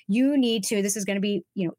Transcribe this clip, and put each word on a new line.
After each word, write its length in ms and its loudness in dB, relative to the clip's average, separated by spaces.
You 280 2
need 280 2
to, 160 -2
this 160 -2
is 80 -6
gonna 160 -2
be, 240 -2
you 120 -2
know, 120 -6